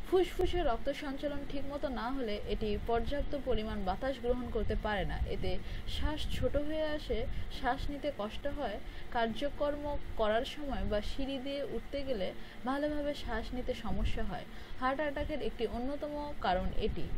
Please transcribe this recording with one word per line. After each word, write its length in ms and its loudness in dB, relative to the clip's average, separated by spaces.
ফুসফুসে 580 4
রক্ত 320 2
সঞ্চালন 540 -2
ঠিকমতো 420 0
না 220 -2
হলে 240 0
এটি 200 0
পর্যাপ্ত 460 2
পরিমাণ 400 2
বাতাস 360 0
গ্রহণ 300 2
করতে 320 2
পারে 220 2
না, 120 0
এতে 180 2
শ্বাস 300 2
ছোট 240 2
হয়ে 280 2
আসে, 200 -2
শ্বাস 360 0
নিতে 280 -2
কষ্ট 260 -4
হয়, 220 -2
কার্যকর্ম 760 0
করার 280 4
সময় 440 -2
বা 120 2
সিঁড়ি 380 0
দিয়ে 240 -4
উঠতে 400 -4
গেলে 240 0
ভালোভাবে 500 0
শ্বাস 380 -2
নিতে 200 -2
সমস্যা 400 2
হয়। 220 -2
হার্ট 200 2
অ্যাটাকের 420 0
একটি 260 -2
অন্যতম 460 -2
কারণ 260 2
এটি। 240 0